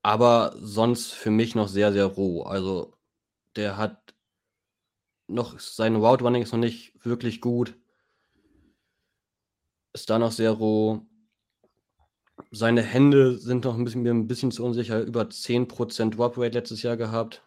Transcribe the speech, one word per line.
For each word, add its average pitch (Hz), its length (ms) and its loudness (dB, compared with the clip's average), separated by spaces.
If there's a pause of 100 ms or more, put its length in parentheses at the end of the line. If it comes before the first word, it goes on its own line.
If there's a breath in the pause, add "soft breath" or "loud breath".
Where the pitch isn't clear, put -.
Aber 113 560 4
sonst 113 540 -2
für - 180 -6
mich 113 240 2
noch 107 140 0
sehr, 101 260 2
sehr 101 120 2
roh. 95 360 -2
Also 95 540 -6 (600)
der 104 220 -4
hat - 380 -8 (1120)
noch, 113 320 -6
sein 113 380 -2
Route 117 260 4
Running 123 180 2
ist 110 120 -6
noch 117 60 0
nicht - 460 -4
wirklich 120 340 -4
gut. 120 380 -2 (2250)
Ist - 160 -12
da 110 80 2
noch 117 140 0
sehr 113 220 0
roh. 107 520 0 (1400)
Seine 113 320 2
Hände 131 560 6
sind 123 280 -4
noch 120 120 -2
ein 120 60 -2
bisschen, 120 180 -4
mir 120 100 0
ein 113 160 2
bisschen 123 240 -2
zu 117 140 -6
unsicher. 117 380 -2
Über 107 260 -4
zehn 120 380 -2
Prozent 113 500 -4
Drop 120 200 0
Rate 120 200 -2
letztes 117 240 -8
Jahr 117 160 -4
gehabt. 113 500 -6